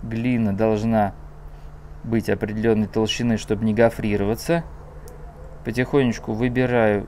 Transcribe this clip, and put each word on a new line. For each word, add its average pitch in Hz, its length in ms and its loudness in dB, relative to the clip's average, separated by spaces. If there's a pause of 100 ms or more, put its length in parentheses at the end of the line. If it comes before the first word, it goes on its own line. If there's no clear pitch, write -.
Глина 113 500 0
должна 110 600 2 (880)
быть 113 260 0
определённой 107 580 2
толщины, 110 500 0
чтобы 107 280 -2
не 107 100 2
гофрироваться. 113 880 2 (1000)
Потихонечку 123 720 0
выбираю 120 720 2